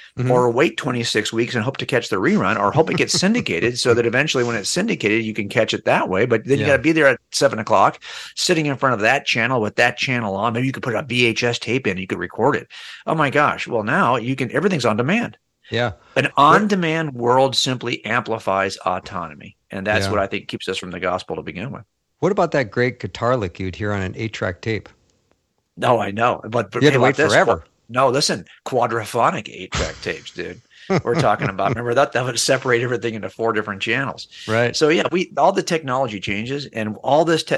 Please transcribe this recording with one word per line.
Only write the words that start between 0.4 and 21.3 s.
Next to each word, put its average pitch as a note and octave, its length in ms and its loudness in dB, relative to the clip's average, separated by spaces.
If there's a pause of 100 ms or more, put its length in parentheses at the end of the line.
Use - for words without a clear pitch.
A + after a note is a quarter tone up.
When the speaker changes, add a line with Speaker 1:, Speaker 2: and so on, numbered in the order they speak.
Speaker 2:
wait D3 260 2
twenty-six A#2+ 560 -2
weeks A#2 220 -2
and A2 80 0
hope C3 140 -4
to B2 100 -8
catch B2 220 -2
the G2+ 80 -2
rerun A2 420 2
or G2+ 120 2
hope D#3 200 2
it F3 60 -2
gets - 220 0
syndicated B2 600 0
so A#2+ 160 4
that A#2 100 2
eventually B2+ 380 0
when A#2+ 120 -2
it's G2 140 -6
syndicated, A2+ 560 0
you A2 80 -4
can G2+ 160 -6
catch A2 240 2
it - 120 -4
that F3 220 2
way. G2 200 0
But A#2 180 0
then C#3 140 2
you C#3 60 -2
Speaker 1:
Yeah. D3 80 4
Speaker 2:
gotta C3 100 2
be D#3+ 80 4
there D3 160 4
at B2 120 2 (120)
seven C#3 260 2
o'clock, A2 420 2 (360)
sitting D#3+ 320 0
in C3+ 100 -2
front C3 160 2
of G#2 60 -2
that B2 260 2
channel B2 340 0
with G#2 180 -2
that A#2+ 200 4
channel A#2 380 -2
on. A2+ 180 0
Maybe B2+ 140 -2
you C3+ 40 -2
could G#2 120 -10
put B2 100 -4
a G#2 80 -2
V B2 240 0
H A2+ 180 0
S A#2+ 140 0
tape B2 300 -2
in, F#2 100 -2
you F#2 80 -6
could F#2 140 -6
record G#2+ 360 0
it. - 120 -6 (400)
Oh D#3+ 80 0
my D3 160 0
gosh. C3+ 360 2
Well, A2+ 140 -2
now C3 360 2
you A#2+ 180 -4
can, B2+ 160 -4
everything's D3+ 340 0
on G#2+ 120 2
demand. F#3 380 0 (360)
Speaker 1:
Yeah. A#2 220 -2 (220)
Speaker 2:
An C3+ 120 2 (100)
on-demand E3 800 4
world B2 400 4
simply B2 500 -4
amplifies G#2 800 -2
autonomy. F2 720 -6 (140)
And G2 160 -8
that's G#2 180 2
Speaker 1:
Yeah. G2 60 0
Speaker 2:
what G#2 80 2
I G2 80 0
think G2+ 200 -8
keeps - 220 -8
us F#2+ 80 -4
from F2+ 140 -10
the F2 80 -10
gospel F2+ 380 -4